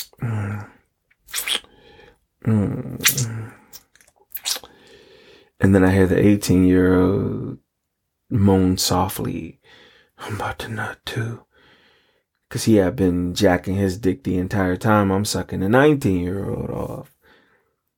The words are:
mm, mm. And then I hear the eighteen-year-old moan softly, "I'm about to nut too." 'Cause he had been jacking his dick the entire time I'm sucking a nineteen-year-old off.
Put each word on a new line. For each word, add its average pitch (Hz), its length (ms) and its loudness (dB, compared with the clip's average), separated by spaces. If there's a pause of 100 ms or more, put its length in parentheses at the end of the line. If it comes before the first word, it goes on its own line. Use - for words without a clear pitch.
(240)
mm, 104 440 -6 (1800)
mm. 113 1080 -2 (2000)
And 98 160 4
then 95 80 6
I 92 80 6
hear 95 160 4
the 90 120 2
eighteen-year-old 92 1400 2 (720)
moan 95 460 4
softly, 92 840 -4 (580)
"I'm 107 200 -10
about - 220 -8
to 117 100 -12
nut 104 360 -10
too." 117 400 -8 (1040)
'Cause - 140 -8
he 110 140 4
had 92 180 2
been 87 400 0
jacking 92 400 0
his 98 240 -2
dick 123 240 -2
the 92 160 -2
entire 92 360 -2
time 104 360 2
I'm 98 140 0
sucking - 360 -6
a 92 80 -2
nineteen-year-old 104 1000 0
off. 117 440 -10 (840)